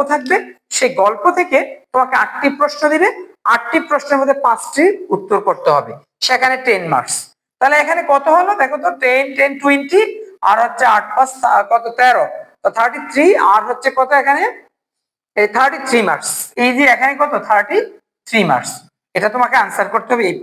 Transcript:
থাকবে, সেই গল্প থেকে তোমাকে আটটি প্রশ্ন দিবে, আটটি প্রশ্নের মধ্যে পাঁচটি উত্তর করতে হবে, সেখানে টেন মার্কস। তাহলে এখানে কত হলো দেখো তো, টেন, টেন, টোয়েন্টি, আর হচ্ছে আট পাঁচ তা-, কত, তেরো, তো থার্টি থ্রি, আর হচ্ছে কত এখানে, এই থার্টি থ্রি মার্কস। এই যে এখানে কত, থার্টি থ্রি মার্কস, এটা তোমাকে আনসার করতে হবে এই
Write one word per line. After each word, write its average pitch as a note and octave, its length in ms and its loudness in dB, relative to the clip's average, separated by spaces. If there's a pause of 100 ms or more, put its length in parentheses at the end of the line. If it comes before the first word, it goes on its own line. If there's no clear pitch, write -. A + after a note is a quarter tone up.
(120)
থাকবে, C#4+ 240 -2 (420)
সেই B3+ 140 0 (100)
গল্প G#3 220 0 (160)
থেকে F4 200 0 (340)
তোমাকে B3+ 300 0
আটটি C#4 240 -4 (120)
প্রশ্ন C#4+ 220 -2 (120)
দিবে, E4+ 160 2 (440)
আটটি A#3+ 240 -2 (120)
প্রশ্নের C#4+ 320 0
মধ্যে C#4 240 2
পাঁচটি B3 380 0 (320)
উত্তর G3+ 220 -2 (100)
করতে F3 280 0
হবে, A2+ 160 -2 (360)
সেখানে C4 280 0 (100)
টেন G3+ 180 0 (100)
মার্কস। B2 220 -2 (440)
তাহলে C#4 240 4
এখানে E4 180 -2 (120)
কত C#4 120 2 (100)
হলো F4+ 160 2 (100)
দেখো C4+ 220 -2
তো, F4 60 0 (140)
টেন, B3+ 200 2 (140)
টেন, C#4 140 2 (100)
টোয়েন্টি, C#4+ 400 2 (480)
আর G#3+ 140 4
হচ্ছে A#3+ 220 0 (100)
আট G#3 100 0 (100)
পাঁচ C4 140 2 (120)
তা-, G#3+ 300 2
কত, A#3 140 0 (140)
তেরো, A#3+ 260 4 (360)
তো G3 60 0 (100)
থার্টি A#3+ 220 0 (120)
থ্রি, C#4+ 140 2 (280)
আর G#3+ 160 4
হচ্ছে B3 200 -4 (100)
কত C4 100 2 (120)
এখানে, C#4+ 220 0 (960)
এই G#3 160 2
থার্টি C4 320 0
থ্রি A#3+ 120 2 (100)
মার্কস। - 220 -4 (320)
এই B3+ 140 2
যে C#4+ 60 2 (100)
এখানে C4 280 -2
কত, C#4+ 120 -2 (140)
থার্টি G#3 300 0 (500)
থ্রি A3+ 120 0 (120)
মার্কস, B2 200 -2 (460)
এটা G3 180 0
তোমাকে B3 280 0
আনসার G3 300 -4
করতে A3+ 200 -4
হবে A#3 160 0
এই E3+ 140 -4